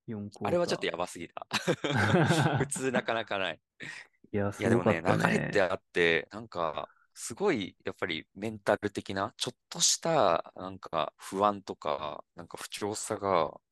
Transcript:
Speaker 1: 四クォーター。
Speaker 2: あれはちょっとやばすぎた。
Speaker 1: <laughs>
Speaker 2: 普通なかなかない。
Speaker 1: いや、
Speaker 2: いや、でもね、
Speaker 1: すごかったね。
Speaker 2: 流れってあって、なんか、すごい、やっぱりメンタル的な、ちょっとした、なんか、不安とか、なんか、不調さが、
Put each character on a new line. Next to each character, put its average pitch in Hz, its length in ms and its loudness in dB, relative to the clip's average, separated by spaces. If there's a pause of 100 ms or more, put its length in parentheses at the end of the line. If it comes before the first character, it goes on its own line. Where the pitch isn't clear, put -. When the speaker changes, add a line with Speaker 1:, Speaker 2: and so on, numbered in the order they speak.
Speaker 1:
四 104 240 -8
ク - 60 -20
ォ - 20 -18
ー - 0 -
タ 101 60 -2
ー。 - 20 0
Speaker 2:
あ - 40 0
れ 175 60 4
は 175 80 2
ち 165 80 -2
ょ 170 40 0
っ - 20 -18
と 92 80 -4
や 82 100 -4
ば 87 80 -2
す - 140 -10
ぎ 85 80 -10
た。 - 240 -14
Speaker 1:
<laughs> 147 1040 2
Speaker 2:
普 131 80 0
通 131 260 -2
な 123 120 2
か 120 100 -2
な 113 120 -2
か 101 120 -2
な 92 140 -2
い。 78 80 -10 (760)
Speaker 1:
い 104 40 -2
や、 101 220 0
Speaker 2:
い 101 40 -4
や、 95 60 2
で 95 60 6
も 90 100 2
ね、 - 100 4
Speaker 1:
す 82 80 -2
ご 87 60 -2
か 107 60 4
っ - 40 2
た 113 80 2
ね。 113 60 2
Speaker 2:
流 - 60 2
れ - 100 -4
っ - 20 -6
て 98 100 4
あ 90 140 0
っ - 60 -6 (120)
て、 82 380 4
な 98 80 -12
ん 117 80 -14
か、 78 420 -4 (240)
す - 200 -12
ご 196 180 0
い、 104 320 -2
や 95 100 -4
っ - 20 -20
ぱ - 100 -4
り 80 300 -4
メ 101 140 -8
ン 107 100 -10
タ 107 160 2
ル 101 160 -2
的 - 220 -8
な、 98 240 -4
ち - 100 -4
ょ 127 60 -4
っ - 40 -20 (120)
と - 100 -10
し - 200 4
た、 123 560 2
な 92 140 -10
ん 95 80 -12
か、 - 400 -4
不 98 280 0
安 101 160 2
と 95 140 -10
か、 76 480 -6 (120)
な 87 80 -14
ん 82 40 -18
か、 - 100 -14
不 - 120 -12
調 107 240 -6
さ 107 240 -6
が、 95 420 2 (120)